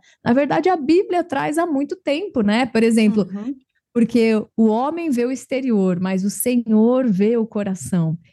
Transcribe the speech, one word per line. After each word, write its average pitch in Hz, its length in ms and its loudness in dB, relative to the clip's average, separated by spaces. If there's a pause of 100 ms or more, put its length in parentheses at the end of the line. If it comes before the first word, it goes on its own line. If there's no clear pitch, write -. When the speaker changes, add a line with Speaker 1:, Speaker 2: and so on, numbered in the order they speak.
(240)
Speaker 1:
na 240 80 0
verdade 302 380 2
a 359 80 2
Bíblia 349 460 0
traz 302 340 -4
há 339 80 0
muito 285 300 -4
tempo, 311 480 -4
né? 220 240 0
Por 226 160 0
exemplo, 226 500 2
Speaker 2:
Uhum. 226 220 -8 (380)
Speaker 1:
porque 233 380 2 (240)
o 220 120 4
homem 302 420 -2
vê 240 160 0
o 254 60 -2
exterior, 226 680 -2
mas 185 240 -2
o 202 60 -2
Senhor 240 800 2
vê 208 240 2
o 226 120 0
coração. 185 720 -4 (160)